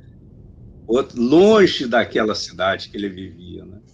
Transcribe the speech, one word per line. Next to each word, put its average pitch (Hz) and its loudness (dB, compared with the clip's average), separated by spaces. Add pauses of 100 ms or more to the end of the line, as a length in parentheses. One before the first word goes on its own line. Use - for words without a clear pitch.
(880)
outro, 123 -2
longe 175 4
daquela 110 -2
cidade 92 -6
que - -16
ele 101 -6
vivia, 90 -18
né? 95 -20 (160)